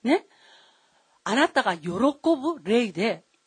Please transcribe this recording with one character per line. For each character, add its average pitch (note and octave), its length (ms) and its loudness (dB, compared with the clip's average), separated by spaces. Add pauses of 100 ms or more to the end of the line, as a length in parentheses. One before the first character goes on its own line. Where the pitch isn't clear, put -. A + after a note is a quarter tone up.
ね。 C#4+ 240 2 (960)
あ G3+ 120 -2
な D4+ 140 4
た C4 140 0
が F3+ 140 -2
喜 D#3+ 120 -8
ぶ C#4 760 0
霊 G#3+ 280 0
で E3+ 320 -4 (240)